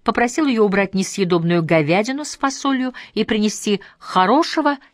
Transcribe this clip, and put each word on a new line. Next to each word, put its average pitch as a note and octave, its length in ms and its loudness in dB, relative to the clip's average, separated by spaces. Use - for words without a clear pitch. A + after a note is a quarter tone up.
попросил B3 440 0
ее A3 180 4
убрать G3 280 0
несъедобную F3 680 0
говядину F#3 640 0
с - 100 -12
фасолью C4+ 580 -2
и G#3 100 -2
принести G#3 560 -2
хорошего C#4+ 800 0